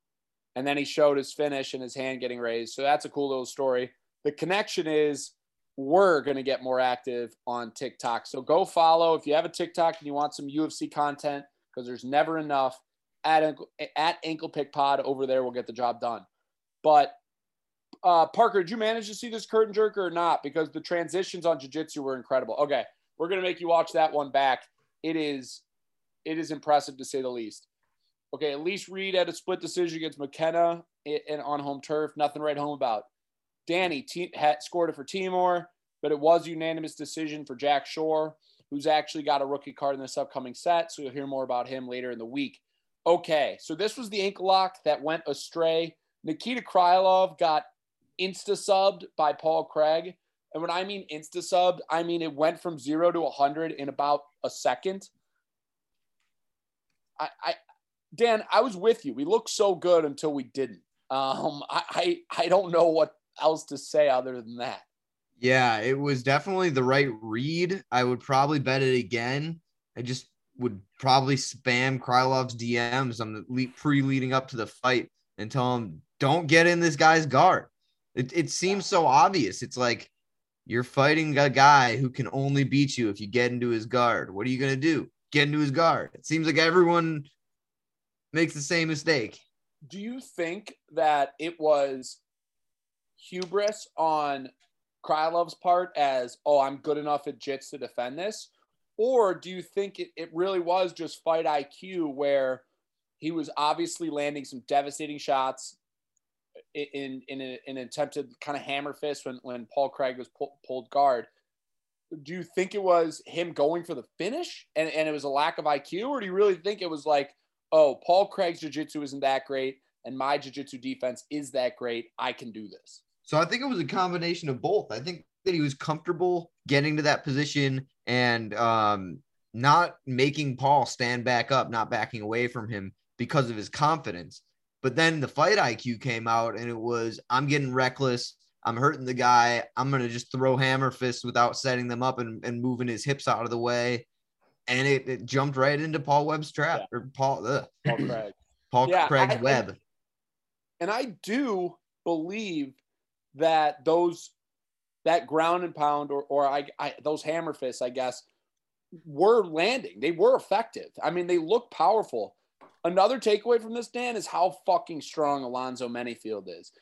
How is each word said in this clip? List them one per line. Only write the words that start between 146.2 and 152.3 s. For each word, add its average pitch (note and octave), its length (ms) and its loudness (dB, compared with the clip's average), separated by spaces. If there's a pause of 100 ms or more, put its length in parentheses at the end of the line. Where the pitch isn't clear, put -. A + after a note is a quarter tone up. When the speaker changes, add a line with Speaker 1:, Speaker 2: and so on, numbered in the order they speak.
Speaker 2:
Webb's D#3 260 -4
trap, D3+ 300 0
Speaker 1:
Yeah. A#2 160 -8
Speaker 2:
or C3 160 -12
Paul, C3 340 -2
ugh. C3+ 200 -2 (180)
Speaker 1:
Paul - 120 -2
Craig. A2+ 360 -6 (180)
Speaker 2:
<clears throat> - 200 -20
Paul B2+ 180 4
Speaker 1:
Yeah, F3 180 4
Speaker 2:
Craig's C3 280 4
Speaker 1:
I, A2+ 60 -4
Speaker 2:
web. A#2+ 280 2
Speaker 1:
and, - 80 -14 (1040)
and F3 100 -2
I A#3 320 -4
do G3+ 540 -2 (260)
believe E3+ 680 -4 (640)